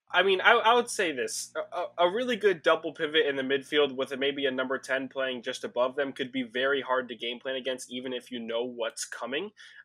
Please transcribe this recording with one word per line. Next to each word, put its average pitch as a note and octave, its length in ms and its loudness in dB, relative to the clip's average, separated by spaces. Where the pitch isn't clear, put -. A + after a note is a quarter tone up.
I F3+ 120 4
mean, F#3+ 180 4
I, G#3 120 8
I A3+ 200 6
would A#3+ 160 4
say F3+ 220 -2
this. A#2+ 440 -6
A, - 220 -8
a, F3 300 2
a F3+ 40 0
really B3 260 0
good F#3+ 260 2
double D#3+ 300 2
pivot D#3 340 2
in C#3 80 0
the C3+ 80 -2
midfield C#3 520 2
with C3+ 180 -4
a, C3 40 -4
maybe C#3 280 -2
a C3+ 60 2
number C3 280 -2
ten C3 300 -4
playing C3 340 -4
just C3 200 -6
above B2 320 -2
them C3+ 180 -2
could C3 180 -6
be C3 100 -2
very C3 400 0
hard B2+ 280 -2
to A#2+ 60 -10
game A#2+ 240 -8
plan C3+ 160 -6
against, B2+ 360 -6
even B2+ 220 -6
if A#2+ 180 -10
you B2 80 -6
know A2+ 240 -2
what's A#2+ 420 -6
coming. D3 460 -6